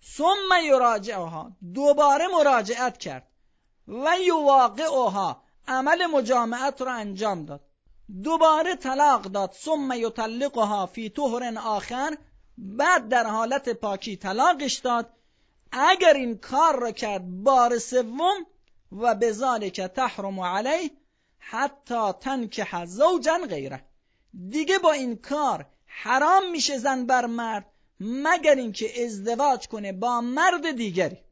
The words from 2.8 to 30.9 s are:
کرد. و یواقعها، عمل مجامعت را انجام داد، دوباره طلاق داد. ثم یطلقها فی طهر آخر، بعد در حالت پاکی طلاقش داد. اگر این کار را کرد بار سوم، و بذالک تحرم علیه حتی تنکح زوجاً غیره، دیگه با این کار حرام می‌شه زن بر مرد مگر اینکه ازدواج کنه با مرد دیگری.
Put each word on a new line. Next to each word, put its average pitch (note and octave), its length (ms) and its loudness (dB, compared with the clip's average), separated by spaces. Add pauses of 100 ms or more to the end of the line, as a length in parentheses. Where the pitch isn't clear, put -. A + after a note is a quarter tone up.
کرد. C3+ 300 -12 (600)
و C#4+ 380 0
یواقعها، C4 1160 2 (240)
عمل D4 380 0
مجامعت B3+ 760 0
را B3+ 120 -6
انجام G3+ 520 -6
داد، D3 160 -14 (640)
دوباره D#4+ 520 4
طلاق C4+ 460 2
داد. G3 320 -6
ثم D4 420 -4
یطلقها A3+ 920 -2
فی A3 240 -10
طهر A#3+ 480 -4
آخر، A#3+ 600 -4 (400)
بعد A#3 520 0
در A#3+ 180 2
حالت A3+ 420 -2
پاکی G#3 480 -6
طلاقش C4 560 0
داد. A#3+ 400 -4 (580)
اگر F4+ 420 6
این A#3+ 240 0
کار C4+ 420 2
را A#3+ 120 -4
کرد F#3+ 520 -8
بار A#3+ 360 6
سوم، C4+ 680 -2 (460)
و A3 240 0
بذالک G#3+ 680 -2
تحرم G3 580 -4
علیه B3 520 -2 (460)
حتی A#3 840 -4
تنکح A3 680 -6
زوجاً D4 520 2
غیره، C#3+ 480 -8 (640)
دیگه D#4 300 0
با F4 120 4
این C4 240 -2
کار B3 500 -4 (200)
حرام E4 640 2
می‌شه D4 260 -2
زن B3+ 280 -2
بر A#3+ 200 2
مرد A#3 400 -6 (340)
مگر C#4+ 560 2
اینکه A#3 500 -6
ازدواج A#3 600 -2
کنه G#3 240 -8
با A#3 300 -2
مرد D#4 500 0
دیگری. F#3 460 -2 (140)